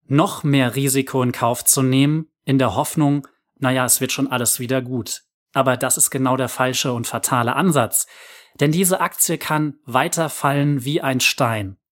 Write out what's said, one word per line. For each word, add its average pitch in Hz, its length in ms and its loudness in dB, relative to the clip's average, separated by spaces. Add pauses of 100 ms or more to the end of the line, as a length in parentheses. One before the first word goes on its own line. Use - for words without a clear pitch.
noch 156 380 0
mehr 135 300 2
Risiko 135 480 0
in 123 100 0
Kauf 120 320 -2
zu - 180 2
nehmen, 139 460 2 (160)
in 139 140 2
der 123 160 2
Hoffnung, 143 540 0 (300)
„Na 131 120 0
ja, 127 140 0
es 120 160 0
wird 127 120 -4
schon 135 140 -4
alles 123 340 -2
wieder 131 220 -2
gut.“ 123 400 -8 (300)
Aber 127 240 2
das 123 200 -2
ist - 140 0
genau 131 260 0
der 131 120 -2
falsche 127 440 -2
und 117 140 -4
fatale 120 480 0
Ansatz. 147 520 2 (540)
Denn 147 120 2
diese 185 280 0
Aktie 170 380 -2
kann 151 460 -2
weiter 151 440 0
fallen 143 560 0
wie 147 160 -2
ein 131 200 0
Stein. 107 560 0 (160)